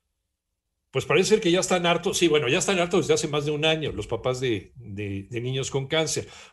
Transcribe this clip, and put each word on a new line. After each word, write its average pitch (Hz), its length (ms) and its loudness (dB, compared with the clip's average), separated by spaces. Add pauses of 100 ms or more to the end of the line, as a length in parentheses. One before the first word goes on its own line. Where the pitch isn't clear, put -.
(920)
Pues 131 120 -2
parece 180 260 2
ser 214 100 6
que 175 100 2
ya 175 100 4
están 180 260 2
hartos, 170 320 0
sí, 175 100 6
bueno, 151 200 2
ya 151 100 2
están 190 200 0
hartos 175 300 2
desde 151 60 4
hace 156 140 0
más 147 160 -2
de 151 60 -2
un 151 140 -2
año 156 260 0
los 98 160 -6
papás 127 340 -4
de, 117 360 -2
de, 101 520 -8
de 117 120 -8
niños 127 300 -4
con 135 180 -4
cáncer. 160 380 0 (260)